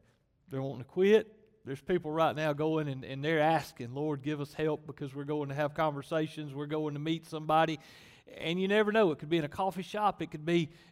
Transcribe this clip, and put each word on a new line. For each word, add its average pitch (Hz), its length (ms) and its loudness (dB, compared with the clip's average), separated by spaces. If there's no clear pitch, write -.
they're 135 120 -6
wanting 131 220 -8
to - 60 -20
quit. 214 420 6
There's 139 160 -8
people 175 300 -2
right 156 240 2
now 156 180 0
going 156 340 0
and, 131 160 -6
and 135 220 -8
they're 160 160 2
asking, 135 540 0
"Lord, 147 260 -2
give 147 180 -4
us 139 140 -8
help 151 320 -2
because 139 300 -10
we're 143 100 -8
going 147 240 -4
to 139 60 -8
have 147 180 0
conversations. 156 800 -2
We're 143 120 -6
going 151 280 -2
to 147 60 -6
meet 160 260 -4
somebody." 156 540 2
And 170 220 -2
you 190 80 0
never 208 240 4
know. 208 200 6
It 143 80 -4
could 151 100 -10
be 170 80 2
in 151 80 0
a 147 40 -4
coffee 190 340 -2
shop. 208 380 0
It 156 100 -8
could 151 140 -10
be 170 240 2